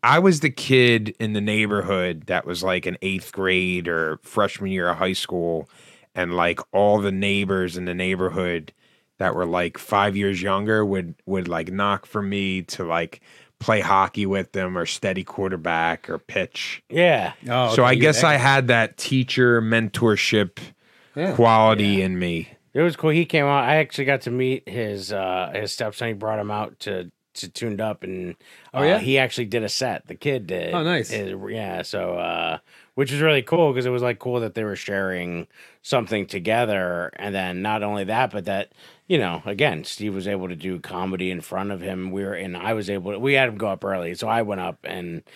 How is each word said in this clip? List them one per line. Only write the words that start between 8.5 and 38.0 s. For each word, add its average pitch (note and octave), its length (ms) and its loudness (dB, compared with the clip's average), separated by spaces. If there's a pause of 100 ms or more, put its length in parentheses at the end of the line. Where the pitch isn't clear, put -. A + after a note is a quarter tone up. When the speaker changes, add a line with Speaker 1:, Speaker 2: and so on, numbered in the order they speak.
Speaker 1:
that F#2+ 160 0
were, F2+ 100 -2
like, F2 320 -2
five G2+ 400 2
years G2 240 -2
younger G#2 440 0
would, F#2 280 -4 (140)
would, F#2 200 -2
like, E2+ 240 -6
knock G2+ 360 0
for G#2+ 160 -4
me F#2+ 400 -2
to, - 200 -8
like, E2+ 380 -4 (380)
play A2 200 2
hockey F#2+ 460 2
with F#2+ 280 -2
them F#2 240 -4
or E2+ 100 -2
steady F#2+ 360 -4
quarterback E2 840 -2
or E2 80 -4
pitch. - 720 -6
Speaker 2:
Yeah. C3+ 440 2 (160)
Speaker 3:
Oh, A#2+ 260 2
Speaker 1:
So B2+ 80 8
Speaker 3:
okay, B2 60 8
Speaker 1:
I - 40 8
Speaker 3:
you B2+ 80 4
Speaker 1:
guess D3+ 200 6
Speaker 3:
had E3 80 6
Speaker 1:
I D3 80 6
had C3+ 300 4
that A2+ 300 4
teacher B2 640 4
mentorship A2 960 2 (580)
Speaker 3:
Yeah. F3+ 200 -2
Speaker 1:
quality A2 500 8
Speaker 2:
Yeah. G2 200 2
Speaker 1:
in F#2 140 -2
me. E2+ 300 -4 (240)
Speaker 2:
It C#3 80 2
was E3+ 140 2
cool. D#3 160 0
He E3 140 4
came D3 200 2
out. C#3+ 200 4
I D3 120 4
actually C#3+ 280 0
got C#3 160 2
to B2+ 100 -6
meet B2+ 360 -2
his, G2+ 440 -6
uh, F#2 440 -2
his G#2 180 -6
stepson. A2+ 360 -6
He A2 40 -4
brought G#2+ 260 -4
him G#2 120 -6
out G#2 300 -6
to, F#2 300 -8 (240)
to F#2 140 -12
Tuned G#2+ 320 -6
Up, G#2+ 220 -6
and, F2+ 320 -8 (380)
Speaker 3:
Oh, C3 80 -2
Speaker 2:
uh, - 20 4
Speaker 3:
yeah? F#3 160 4
Speaker 2:
he C3+ 200 2
actually B2 260 0
did A2 180 -2
a G#2 60 -4
set. - 380 -4
The F2 80 -14
kid C3 320 -4
did. E2+ 280 -4
Speaker 3:
Oh, E3 80 -2
nice. D#3+ 260 0
Speaker 2:
His, G2+ 240 -4 (160)
yeah, G2 340 -6
so, F2+ 320 -4
uh, E2+ 420 -4 (380)
which C3+ 160 -2
was C#3+ 100 -2
really D3+ 220 4
cool E3 300 4
'cause B2 120 -2
it B2+ 60 0
was, B2 100 0
like, B2 180 0
cool B2 200 -2
that A2+ 160 -4
they A2+ 80 -2
were G#2 120 -4
sharing F2+ 720 -4 (380)
something A2 420 0
together. G2 920 -2
And G2+ 200 -8
then F2+ 260 -4
not G#2+ 220 -2
only G#2 220 -4